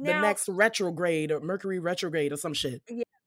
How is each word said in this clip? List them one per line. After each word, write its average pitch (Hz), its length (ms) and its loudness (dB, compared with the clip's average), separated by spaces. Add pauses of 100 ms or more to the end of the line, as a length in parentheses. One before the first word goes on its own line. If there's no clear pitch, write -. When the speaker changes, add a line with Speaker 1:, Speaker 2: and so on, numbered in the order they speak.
Speaker 1:
the 294 120 2
Speaker 2:
Now 302 100 2
Speaker 1:
next 208 260 2
retrograde 175 840 2
or 151 80 0
Mercury 185 400 -4
retrograde 165 520 0
or 147 60 -4
some 156 160 -4
shit, 131 340 -4
Speaker 2:
Yeah. 240 160 -6 (220)